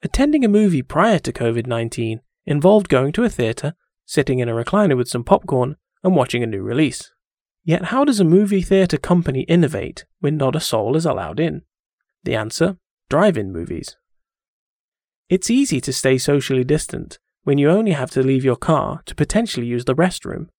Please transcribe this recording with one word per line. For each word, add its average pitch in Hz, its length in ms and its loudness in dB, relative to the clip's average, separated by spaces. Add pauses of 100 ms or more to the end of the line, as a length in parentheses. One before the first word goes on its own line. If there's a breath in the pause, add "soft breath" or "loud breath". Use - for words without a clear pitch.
Attending 294 420 0
a 220 40 4
movie 202 340 4
prior 180 360 2
to - 140 -4
covid 117 340 -2
nineteen 117 540 -4 (260)
involved 175 420 4
going 135 240 2
to 226 120 0
a 233 40 2
theatre, 120 460 -4 (320)
sitting 139 320 0
in 120 100 -2
a 113 60 -4
recliner 151 420 0
with 123 120 -2
some 123 160 -6
popcorn, 131 520 0 (260)
and 185 140 2
watching 123 260 0
a 117 40 -4
new 101 160 -6
release. 120 500 -2 (500)
Yet 170 240 -2
how 254 200 0
does 240 140 2
a 185 40 6
movie 196 380 4
theatre 185 340 2
company 165 460 0
innovate - 640 0 (140)
when 151 180 -2
not 135 180 0
a 160 40 -2
soul 113 360 0
is 160 80 0
allowed 98 340 -4
in? 165 240 -2 (600)
The 135 100 -2
answer? 117 440 -2 (320)
Drive-in 139 420 0
movies. 85 440 -10 (1300)
It's 185 220 0
easy 240 300 2
to 135 120 -6
stay 131 240 0
socially 131 480 0
distant - 540 -4 (240)
when 143 160 0
you 143 120 4
only 208 220 2
have 131 200 -4
to 135 100 2
leave 131 220 2
your 123 120 2
car - 500 -2
to - 80 -14
potentially 156 520 -2
use 120 180 -4
the 131 100 0
restroom. 170 540 -4 (100)